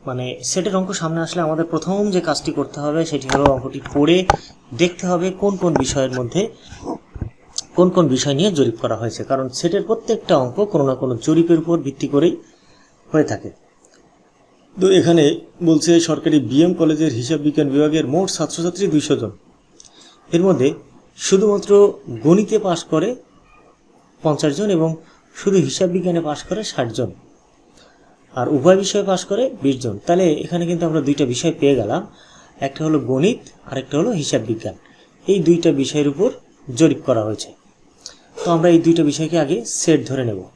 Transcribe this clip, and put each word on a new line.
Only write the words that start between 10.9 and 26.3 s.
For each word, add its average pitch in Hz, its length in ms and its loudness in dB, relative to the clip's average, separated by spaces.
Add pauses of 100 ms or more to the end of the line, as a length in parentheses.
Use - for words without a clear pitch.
কোনো 131 220 -2
জরিপের 165 420 2
উপর 165 200 0
ভিত্তি 135 300 -6
করেই 143 280 2 (760)
হয়ে 156 120 4
থাকে। 101 260 -6 (1300)
তো 185 100 4
এখানে 165 500 4 (240)
বলছে, 165 360 4
সরকারি 156 400 0
বিএম 135 340 2
কলেজের 156 380 0
হিসাব 123 280 -4
বিজ্ঞান 147 280 0
বিভাগের 147 380 2
মোট 175 240 0
ছাত্রছাত্রী 175 560 -4
দুইশো 147 300 0
জন। 107 160 -6 (1000)
এর 170 100 2
মধ্যে 156 320 2 (440)
শুধুমাত্র 202 520 2 (540)
গণিতে 202 340 4
পাশ 185 260 -2
করে 185 320 -2 (1040)
পঞ্চাশ 147 340 0
জন 208 140 -2
এবং 160 260 0 (380)
শুধু 190 240 0
হিসাব 170 320 0
বিজ্ঞানে 175 300 0
পাশ 151 280 -6